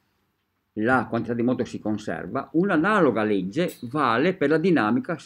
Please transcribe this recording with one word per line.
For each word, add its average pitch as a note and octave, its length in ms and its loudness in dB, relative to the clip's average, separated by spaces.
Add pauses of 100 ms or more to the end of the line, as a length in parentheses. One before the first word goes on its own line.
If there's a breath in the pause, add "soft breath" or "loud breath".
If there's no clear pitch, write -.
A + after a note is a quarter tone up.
(760)
la A#2 280 2
quantità A2+ 300 -4
di A#2 80 0
moto B2 220 0
si - 140 -10
conserva, G#2 720 -6
un'analoga E3+ 680 2
legge G#2+ 600 -2
vale C3 520 0
per C#3+ 160 0
la D#3+ 80 4
dinamica, B2+ 580 2 (100)